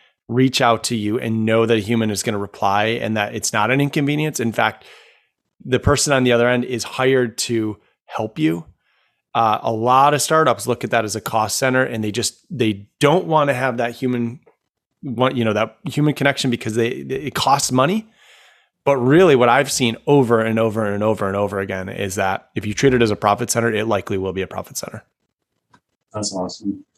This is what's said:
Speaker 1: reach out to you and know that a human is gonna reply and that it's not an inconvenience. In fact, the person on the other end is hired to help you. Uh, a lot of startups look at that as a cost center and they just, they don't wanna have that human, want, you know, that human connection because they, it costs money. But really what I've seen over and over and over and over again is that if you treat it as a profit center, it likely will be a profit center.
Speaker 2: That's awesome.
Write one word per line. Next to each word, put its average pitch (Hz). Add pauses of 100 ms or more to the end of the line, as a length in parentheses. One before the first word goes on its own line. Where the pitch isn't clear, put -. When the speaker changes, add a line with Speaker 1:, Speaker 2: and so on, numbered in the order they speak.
(280)
Speaker 1:
reach 127
out 117
to 120
you 107
and 113
know 113
that 117
a 110
human 110
is 101
gonna 107
reply 101
and 110
that 107
it's 110
not 107
an 135
inconvenience. 147
In 113
fact, 110 (800)
the 127
person 143
on 131
the 123
other 120
end 123
is 123
hired 131
to 110 (260)
help -
you. 160 (720)
Uh, 113
a 117
lot 127
of 139
startups 131
look 123
at 110
that 113
as 104
a 110
cost 107
center 127
and 117
they 104
just, -
they 110 (140)
don't 156
wanna 151
have 123
that 117
human, 120 (640)
want, 127
you 117
know, 110
that 107
human 147
connection 135
because 113
they, 117
it 135
costs -
money. 156 (760)
But 139
really 147
what 120
I've 131
seen 117 (100)
over 120
and 110
over 110
and 101
over 107
and 98
over 101
again 98
is 101
that 95
if -
you 104
treat 131
it 120
as 110
a 101
profit 107
center, 117
it 107
likely 101
will 95
be 92
a 90
profit -
center. - (1080)
Speaker 2:
That's 104
awesome. 95 (140)